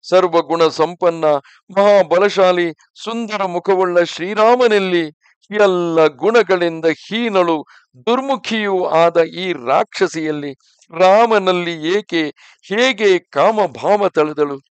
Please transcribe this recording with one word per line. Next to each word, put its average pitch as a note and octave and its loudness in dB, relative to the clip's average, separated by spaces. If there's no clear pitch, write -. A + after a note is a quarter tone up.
ಸರ್ವಗುಣ F3 2
ಸಂಪನ್ನ, E3 -2
ಮಹಾಬಲಶಾಲಿ, F#3 2
ಸುಂದರ G#3+ -6
ಮುಖವುಳ್ಳ F3+ 0
ಶ್ರೀರಾಮನೆಲ್ಲಿ? G3+ 0
ಎಲ್ಲ F3 2
ಗುಣಗಳಿಂದ F3 0
ಹೀನಳು, F3+ -2
ದುರ್ಮುಖಿಯೂ A3 -4
ಆದ E3 2
ಈ E3+ -4
ರಾಕ್ಷಸಿಯಲ್ಲಿ? D3+ -4
ರಾಮನಲ್ಲಿ F#3 0
ಏಕೆ, E3 -6
ಹೇಗೆ G#3 0
ಕಾಮಭಾವ F3+ 0
ತಳೆದಳು? D3 -2